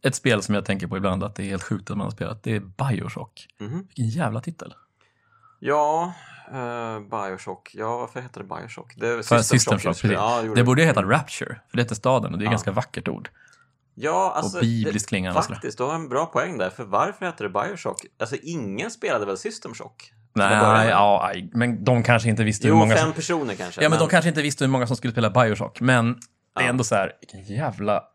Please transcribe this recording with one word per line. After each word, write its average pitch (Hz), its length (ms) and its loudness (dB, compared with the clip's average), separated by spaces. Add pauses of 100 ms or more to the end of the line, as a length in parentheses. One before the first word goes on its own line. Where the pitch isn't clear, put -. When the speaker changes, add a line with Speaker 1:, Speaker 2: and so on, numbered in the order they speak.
Speaker 1:
Ett 131 120 0
spel 110 260 2
som 104 140 0
jag 98 100 -2
tänker 95 220 -2
på 95 100 -4
ibland 95 260 0
att 101 120 -8
det 98 80 -8
är 101 40 -6
helt 95 160 -6
sjukt - 280 -6
att 104 60 -4
man 98 80 -4
har 110 60 -6
spelat, - 320 -8
det 113 120 -2
är 104 40 -2
Bioshock. 98 880 -6 (120)
Speaker 2:
Mhm. 113 280 -8
Speaker 1:
Vilken 117 220 -4
jävla 120 320 -4
titel. - 320 -14 (880)
Speaker 2:
Ja, 151 540 0 (380)
eh, 120 480 -8
Bioshock. 98 760 -10
Ja, 113 240 -6
varför 123 240 -10
heter 123 220 -16
det 95 120 -16
Bioshock? - 420 -16
Det 113 100 -4
är 120 80 0
Speaker 1:
För 117 80 -4
Speaker 2:
System 117 200 6
Speaker 1:
System 117 360 4
Speaker 2:
Shock, - 20 -6
Speaker 1:
Shock, 90 80 0
Speaker 2:
just 85 120 -4
det. 120 60 2
Speaker 1:
precis. 92 140 2
Speaker 2:
Ja, 117 200 0
det 113 60 -4
gjorde 110 140 2
Speaker 1:
Det 120 40 6
borde 127 160 4
Speaker 2:
det. 165 40 6
Speaker 1:
heta 143 140 4
Speaker 2:
Mm. 95 120 0
Speaker 1:
Rapture, - 480 -2 (100)
för - 80 -4
det 120 60 2
heter 113 120 -4
staden 117 380 0
och 92 60 -6
det 104 40 -4
är - 20 -2
Speaker 2:
Ja. 110 60 0
Speaker 1:
ganska 107 200 -2
vackert - 360 -6
ord. - 220 -8 (680)
Speaker 2:
Ja, 170 380 0
alltså, 190 220 -2
Speaker 1:
Och - 40 0
bibliskt 110 440 0
Speaker 2:
det, - 40 -18
Speaker 1:
klingande 92 300 0
och 170 60 0
sådär. - 100 -8
Speaker 2:
faktiskt, - 220 -10
du 127 60 -2
har 147 120 -2
en 160 140 -8
bra 139 160 0
poäng 156 320 -2
där. 92 120 -2
För 123 140 -12
varför 135 420 -2
heter 165 180 -8
det 101 60 -4
Bioshock? 143 560 -4 (140)
Alltså, 117 220 -4
ingen 143 500 -6
spelade 127 340 -2
väl 98 120 -4
System 208 360 -10
Shock? - 400 -18 (200)
Till 104 80 2
att 98 80 4
börja 107 240 6
Speaker 1:
Nej, 110 120 6
Speaker 2:
med. 113 80 4
Speaker 1:
ja, 101 320 6
aj, 95 280 -6
men 117 300 0
de 120 200 4
kanske 117 260 4
inte 110 140 2
visste 110 240 0
hur 147 60 6
Speaker 2:
Jo, 110 60 8
Speaker 1:
många 107 160 6
Speaker 2:
fem 160 80 4
Speaker 1:
som, 156 100 0
Speaker 2:
personer 151 420 -2
kanske, 90 260 -6
Speaker 1:
ja, 156 80 4
men 160 100 4
Speaker 2:
men 160 80 4
Speaker 1:
de - 40 0
kanske 170 180 4
inte 151 120 0
visste 143 220 -2
hur 135 80 2
många 127 160 2
som 127 80 -2
skulle 120 160 -4
spela 110 180 2
Bioshock, 107 520 2
men 120 320 4
det 117 60 -10 (420)
är - 20 2
Speaker 2:
Ja. 127 60 2
Speaker 1:
ändå 123 140 0
så 110 120 0
här, 95 160 0 (100)
vilken 98 340 -14
jävla 104 480 -2 (120)